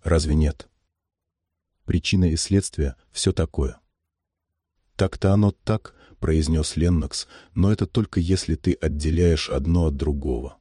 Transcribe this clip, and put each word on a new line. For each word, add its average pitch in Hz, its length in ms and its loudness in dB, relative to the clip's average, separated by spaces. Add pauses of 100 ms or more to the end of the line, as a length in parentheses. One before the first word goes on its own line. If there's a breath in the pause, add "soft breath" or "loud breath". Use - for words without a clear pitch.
разве 78 320 2
нет?" 76 340 0 (1120)
"Причина 90 480 2
и 80 60 0
следствие — 80 580 -2 (160)
все - 220 -2
такое". - 440 -4 (1160)
"Так-то 98 380 0
оно 104 180 4
так", - 440 -6 (240 soft breath)
произнес 80 580 0
Леннокс, 82 500 0 (280 loud breath)
"но 98 160 2
это 104 160 0
только - 340 -2
если 85 340 0
ты 90 180 0
отделяешь 80 760 0
одно 80 380 0
от 73 100 -2
другого". 69 640 -4